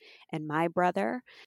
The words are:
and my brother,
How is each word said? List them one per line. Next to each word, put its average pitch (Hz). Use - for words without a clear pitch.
and 156
my 160
brother, 190